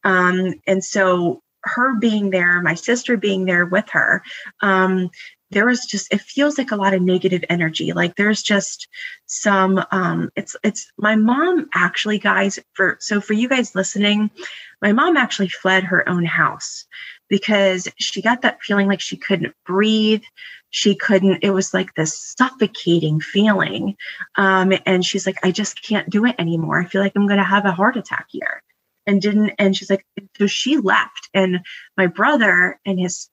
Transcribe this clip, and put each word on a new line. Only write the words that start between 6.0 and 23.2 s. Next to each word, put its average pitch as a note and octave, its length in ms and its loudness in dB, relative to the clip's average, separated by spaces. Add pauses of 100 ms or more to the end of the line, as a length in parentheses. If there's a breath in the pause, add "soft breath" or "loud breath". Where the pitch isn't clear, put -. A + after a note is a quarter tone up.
it G#3 80 0
feels D4 380 0
like C4+ 140 -4
a G#3+ 40 -2
lot G3 160 0
of F#3 80 0
negative F#3 480 2
energy. D#3+ 460 -2
Like, F3 220 -2
there's G#3 260 0
just - 440 -2 (380 loud breath)
some, F#3+ 680 2
um, E3+ 460 -2
it's, - 260 -10
it's, - 360 -4
my G#3+ 180 2
mom C#4 580 2
actually, F#3 440 -2
guys, G3 400 0 (160)
for, F#3+ 260 0
so G#3 200 -2
for G#3 120 -4
you A#3 160 0
guys B3 260 0
listening, G#3 560 0 (520 loud breath)
my G#3 100 4
mom D#4 240 4
actually G#3 320 0
fled F#3 360 2
her F3 220 0
own F3 200 0
house - 580 -2 (460 loud breath)
because G3 680 0
she - 240 -6
got A#3+ 220 0
that - 200 -2
feeling G3+ 260 0
like G3 120 0
she - 160 -8
couldn't F3 380 -2 (100)
breathe. G#3+ 580 2 (460 loud breath)
She - 260 2
couldn't, F#3+ 480 2
it G3+ 80 2
was F#3+ 220 0
like F#3 220 -4
this - 420 -6
suffocating E3+ 840 0